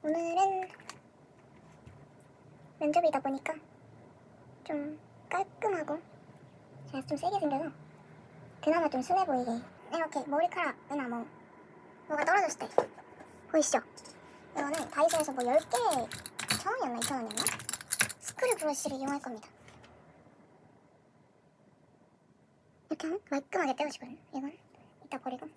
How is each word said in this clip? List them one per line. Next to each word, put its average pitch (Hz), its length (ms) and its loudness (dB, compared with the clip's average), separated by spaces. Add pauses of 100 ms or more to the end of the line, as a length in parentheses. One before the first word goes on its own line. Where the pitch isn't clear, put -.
오늘은 349 640 2 (2000)
면접이다 311 420 4
보니까 269 320 -2 (1120)
좀 302 340 -4 (300)
깔끔하고 349 720 -2 (920)
제가 269 160 -6
좀 294 100 0
세게 381 220 2
생겨서 294 320 0 (880)
그나마 320 280 4
좀 262 120 -2
순해 370 240 4
보이게 247 260 0 (420)
이렇게 320 340 -2
머리카락이나 294 800 0
뭐 233 180 -4 (840)
뭐가 294 180 2
떨어졌을 339 340 4
때 254 80 -4 (840)
보이시죠? 311 300 4 (760)
이거는 285 340 -2
다이소에서 302 420 4
뭐 254 140 -2
열 262 120 4 (120)
개 453 380 2 (540)
천 403 180 -2
원이었나 247 200 -2
이천 269 240 -2
원이었나? 220 200 -4 (760)
스크류 - 380 0
브러쉬를 294 400 -2
이용할 277 220 -2
겁니다. 233 280 -10 (3500)
이렇게 320 180 -6
하면 359 220 -2
말끔하게 277 460 0
떼어지거든요. 277 420 -4 (160)
이건 277 240 -6 (480)
이따 262 140 -8
버리고 254 380 -6